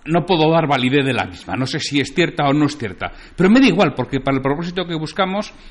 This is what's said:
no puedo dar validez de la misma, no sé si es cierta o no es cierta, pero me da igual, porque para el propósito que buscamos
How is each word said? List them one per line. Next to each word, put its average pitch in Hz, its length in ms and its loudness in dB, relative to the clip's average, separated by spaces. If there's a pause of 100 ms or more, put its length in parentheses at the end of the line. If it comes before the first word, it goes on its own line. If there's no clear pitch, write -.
no 165 200 0
puedo 156 240 2
dar 165 200 2
validez 135 360 2
de 120 80 0
la 98 120 -2
misma, 90 320 -10
no 127 100 -2
sé 156 140 -6
si 143 180 -4
es - 160 -4
cierta 160 320 0
o 139 60 4
no 147 140 4
es - 120 -6
cierta, 92 320 -8 (260)
pero 180 140 4
me 240 80 6
da 269 80 6
igual, 175 300 2
porque 127 240 -4
para 135 160 -2
el 131 80 -4
propósito 170 400 -4
que 170 100 -8
buscamos 185 580 -4 (180)